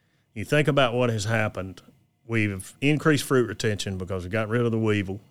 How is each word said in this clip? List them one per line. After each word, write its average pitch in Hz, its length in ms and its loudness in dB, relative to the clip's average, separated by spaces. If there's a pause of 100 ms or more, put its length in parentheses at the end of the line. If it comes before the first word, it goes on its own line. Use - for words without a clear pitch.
(340)
You 104 100 -8
think 147 240 2
about 139 240 4
what 123 160 2
has 110 160 -2
happened. 104 560 -2 (460)
We've 107 560 -4
increased 147 420 2
fruit 127 240 2
retention 101 480 -4
because 92 280 -6
we 90 60 -10
got 110 200 -2
rid 120 160 2
of 113 60 0
the 113 60 0
weevil. 104 420 0 (100)